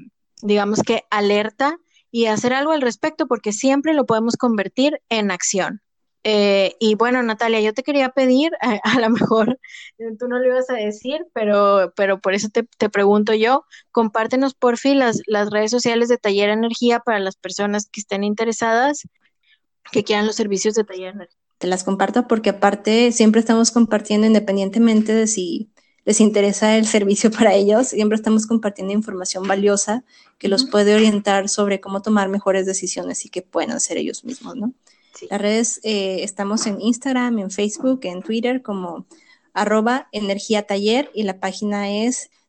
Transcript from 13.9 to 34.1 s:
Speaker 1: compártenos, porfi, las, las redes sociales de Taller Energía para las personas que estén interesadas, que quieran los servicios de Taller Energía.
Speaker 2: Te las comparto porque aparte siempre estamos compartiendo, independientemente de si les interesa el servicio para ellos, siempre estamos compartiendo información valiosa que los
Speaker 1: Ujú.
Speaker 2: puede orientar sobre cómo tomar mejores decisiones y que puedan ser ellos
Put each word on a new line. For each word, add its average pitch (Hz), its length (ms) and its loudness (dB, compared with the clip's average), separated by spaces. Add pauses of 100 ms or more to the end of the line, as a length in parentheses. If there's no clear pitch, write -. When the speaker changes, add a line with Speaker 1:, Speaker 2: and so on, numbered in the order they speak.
Speaker 1:
compártenos, 240 640 0
porfi, 254 400 2
las, 247 320 2
las 208 240 0
redes 214 200 0
sociales 233 380 0
de 240 80 2
Taller 202 320 0
Energía 233 500 0
para 226 200 -2
las 190 160 -6
personas 202 560 -6
que 208 100 -14
estén 202 220 -6
interesadas, 226 840 -2 (840)
que 208 120 0
quieran 208 220 0
los 214 100 -2
servicios 214 380 -2
de 220 100 0
Taller 185 300 -10
Energía. 190 240 -20 (220)
Speaker 2:
Te 175 80 -4
las 185 160 -2
comparto 196 440 0
porque 220 220 0
aparte 202 640 2
siempre 220 280 6
estamos 226 320 2
compartiendo, 214 540 2
independientemente 214 880 2
de 220 140 2
si 202 420 -4 (360)
les 214 160 2
interesa 208 560 2
el 220 80 2
servicio 208 460 2
para 214 220 4
ellos, 208 360 4
siempre 214 260 0
estamos 220 320 0
compartiendo 202 460 -4
información 190 540 -6
valiosa 202 560 0 (340)
que - 100 -6
los 196 160 2
Speaker 1:
Ujú. 262 80 -6
Speaker 2:
puede 208 240 4
orientar 208 540 2
sobre 202 300 -2
cómo 196 220 -8
tomar 202 280 0
mejores 190 360 0
decisiones 180 600 -6
y 208 40 -20
que 180 120 -10
puedan - 380 -6
ser - 180 -4
ellos - 260 -6